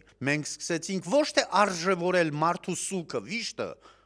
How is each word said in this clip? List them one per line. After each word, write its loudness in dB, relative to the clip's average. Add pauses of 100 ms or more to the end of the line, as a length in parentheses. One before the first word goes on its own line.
(180)
Մենք -2
սկսեցինք -4
ոչ 4
թե 2
արժևորել 2
մարդու 0
սուգը, -4
վիշտը, -6 (380)